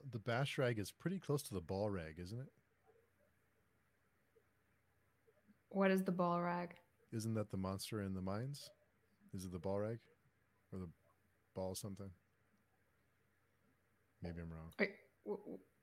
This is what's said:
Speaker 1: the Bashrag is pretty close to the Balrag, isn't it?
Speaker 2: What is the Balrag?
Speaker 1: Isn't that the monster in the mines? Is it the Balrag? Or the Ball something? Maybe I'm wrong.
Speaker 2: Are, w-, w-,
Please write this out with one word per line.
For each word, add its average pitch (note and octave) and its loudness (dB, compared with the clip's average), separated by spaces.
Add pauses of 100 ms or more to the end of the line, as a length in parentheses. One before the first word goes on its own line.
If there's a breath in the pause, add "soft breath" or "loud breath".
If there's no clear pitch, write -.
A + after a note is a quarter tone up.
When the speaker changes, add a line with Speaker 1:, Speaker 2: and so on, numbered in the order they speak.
(100)
Speaker 1:
the A#2 -4
Bashrag B2 2
is G2 -2
pretty F3+ -4
close D3 0
to - -8
the F2+ -2
Balrag, F#2 -2
isn't F2+ -6
it? C3+ -10 (3250)
Speaker 2:
What G3 8
is F#3+ 6
the F#3 4
Balrag? F3 2 (400)
Speaker 1:
Isn't A2+ 0
that G#2 0
the G2 -2
monster F#2+ 0
in G2 0
the F#2+ -2
mines? A2+ -2 (640)
Is F#2 -6
it F2+ -6
the F2+ -2
Balrag? G2+ 0 (760)
Or G2 -4
the F#2 -4 (680)
Ball F#2 -2
something? G2 -6 (2000)
Maybe E2+ -4
I'm E2 -6
wrong. D#2+ -10
Speaker 2:
Are, - 4 (360)
w-, G#3 -2
w-, - -8 (240)